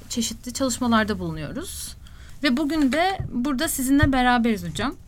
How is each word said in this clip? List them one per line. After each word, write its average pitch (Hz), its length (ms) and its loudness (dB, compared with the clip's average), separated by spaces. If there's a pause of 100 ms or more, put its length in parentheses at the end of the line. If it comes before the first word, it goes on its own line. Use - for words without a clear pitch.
çeşitli 233 440 -6
çalışmalarda 226 680 2
bulunuyoruz. 165 800 -8 (460)
Ve 269 140 4
bugün 294 360 2
de 359 260 2 (140)
burada 269 360 0
sizinle 277 440 4
beraberiz 240 560 2
hocam. 208 260 -4 (140)